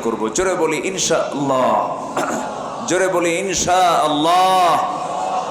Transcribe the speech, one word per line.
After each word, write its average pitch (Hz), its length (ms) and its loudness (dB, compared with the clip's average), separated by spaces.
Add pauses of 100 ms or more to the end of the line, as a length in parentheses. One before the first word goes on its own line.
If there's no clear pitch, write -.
করব। 110 260 -2
জোরে 180 260 0
বলি 160 220 0
ইনশাআল্লাহ, 135 1200 0 (880)
জোরে 185 220 2
বলি 175 260 0
ইনশাআল্লাহ। 175 1600 2 (580)